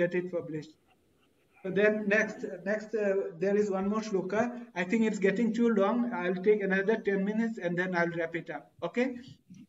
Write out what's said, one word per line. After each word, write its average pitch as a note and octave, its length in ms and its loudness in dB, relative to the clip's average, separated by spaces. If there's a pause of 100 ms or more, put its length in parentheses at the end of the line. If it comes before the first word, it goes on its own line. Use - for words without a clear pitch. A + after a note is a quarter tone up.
get F3 140 2
it F3+ 200 -2
published। D3+ 360 -8 (920)
So F#3+ 80 -6
then G#3 360 2
next, G#3+ 380 2 (200)
next, G#3+ 280 -2
uh, G#3 220 2 (240)
there G3 160 2
is G#3 160 2
one F#3+ 180 0
more A3 120 0
shloka. G3 760 -2
I F3 80 -2
think A3 220 2
it's G#3 140 0
getting G3+ 340 2
too A#3 160 4
long. A3+ 440 2
I'll F3+ 220 -2
take G3+ 260 4
another F#3+ 360 2
ten G3 260 0
minutes A3+ 340 -2
and F3 200 -2
then F#3 180 -2
I'll E3+ 140 2
wrap E3 260 -4
it D#3+ 140 -8
up. D3+ 220 -12 (120)
Okay? A#3+ 320 -2 (540)